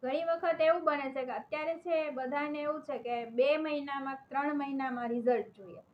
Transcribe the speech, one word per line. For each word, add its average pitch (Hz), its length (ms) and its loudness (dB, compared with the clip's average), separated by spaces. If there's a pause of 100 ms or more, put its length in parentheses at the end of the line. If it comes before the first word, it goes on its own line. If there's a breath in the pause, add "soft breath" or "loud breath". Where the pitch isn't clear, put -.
ઘણી 277 220 0
વખત 330 360 2
એવું 330 240 6
બને 285 280 0
છે 262 120 -2
કે 254 80 -6
અત્યારે 302 460 -4
છે 320 320 0
બધાને 285 500 -2
એવું 302 220 -2
છે 269 160 -6
કે 240 260 -2
બે 254 320 4
મહિનામાં, 277 640 -2 (100)
ત્રણ 285 280 0
મહિનામાં 269 520 -2
રિઝલ્ટ 233 380 2 (100)
જોઈએ 180 240 -16 (140)